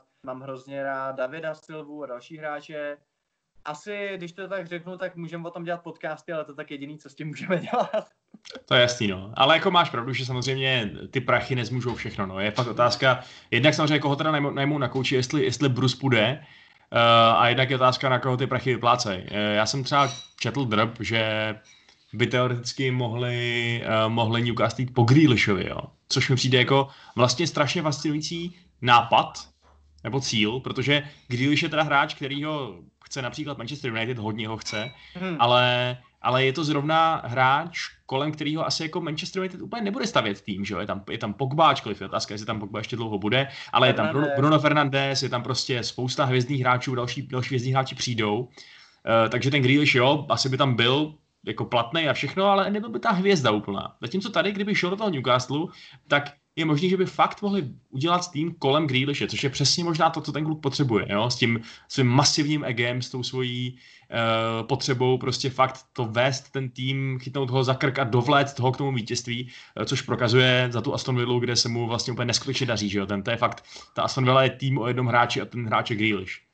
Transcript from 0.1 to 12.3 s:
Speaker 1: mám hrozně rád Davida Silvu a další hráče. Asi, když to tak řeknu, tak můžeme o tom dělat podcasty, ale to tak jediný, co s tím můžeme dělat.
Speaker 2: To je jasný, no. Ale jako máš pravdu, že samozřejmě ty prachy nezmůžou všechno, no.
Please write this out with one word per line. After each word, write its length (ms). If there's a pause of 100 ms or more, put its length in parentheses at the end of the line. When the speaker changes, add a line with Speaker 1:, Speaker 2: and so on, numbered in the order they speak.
Speaker 1:
mám 160
hrozně 420
rád 320
Davida 400
Silvu 480
a 40
další 300
hráče. 600 (680)
Asi, 500
když 160
to 160
tak 200
řeknu, 300
tak 180
můžeme 320
o 40
tom 120
dělat 200
podcasty, 500
ale 120
to 100
tak 160
jediný, 260
co 120
s 60
tím 120
můžeme 300
dělat. 500 (580)
Speaker 2:
To 100
je 60
jasný, 260
no. 260
Ale 220
jako 160
máš 180
pravdu, 240
že 120
samozřejmě 680 (200)
ty 100
prachy 340
nezmůžou 400
všechno, 300
no. 140